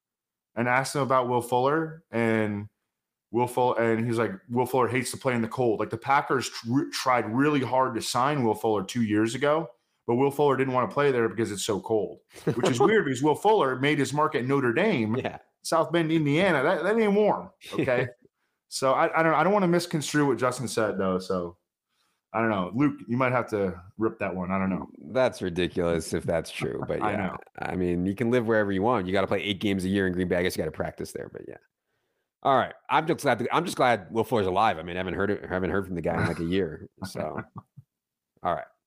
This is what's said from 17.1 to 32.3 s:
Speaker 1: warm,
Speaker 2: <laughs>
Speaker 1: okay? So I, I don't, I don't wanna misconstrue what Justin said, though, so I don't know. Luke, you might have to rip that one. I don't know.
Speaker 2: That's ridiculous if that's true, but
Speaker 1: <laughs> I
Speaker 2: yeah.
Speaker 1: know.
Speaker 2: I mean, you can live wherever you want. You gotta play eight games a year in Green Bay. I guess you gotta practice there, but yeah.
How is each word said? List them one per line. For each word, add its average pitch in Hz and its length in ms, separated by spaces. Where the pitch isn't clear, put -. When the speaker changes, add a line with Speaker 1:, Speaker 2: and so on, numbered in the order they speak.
Speaker 1:
warm, 165 380
Speaker 2:
<laughs> - 120
Speaker 1:
okay? 127 320
So 135 240
I, 156 280
I - 40
don't, 160 100
I 147 80
don't 185 100
wanna 196 160
misconstrue 160 580
what 123 120
Justin 123 300
said, 104 300
though, 95 200
so 90 380
I 107 80
don't 113 100
know. 92 240
Luke, 143 340
you 117 80
might 127 160
have 120 180
to 95 280
rip 107 220
that 95 160
one. 90 160
I 95 80
don't 95 120
know. 85 160
Speaker 2:
That's 123 280
ridiculous 85 720
if 85 120
that's 82 260
true, - 360
but - 160
Speaker 1:
<laughs> - 0
I 104 100
Speaker 2:
yeah. 101 40
Speaker 1:
know. 85 100
Speaker 2:
I - 160
mean, 87 320
you 98 80
can 117 160
live 120 160
wherever 107 260
you 95 100
want. 110 240
You 92 60
gotta 95 140
play 101 160
eight 98 180
games 98 240
a 95 40
year 98 180
in 90 80
Green 90 140
Bay. 90 80
I 87 60
guess 90 140
you 92 60
gotta 80 80
practice 80 420
there, - 200
but - 140
yeah. - 100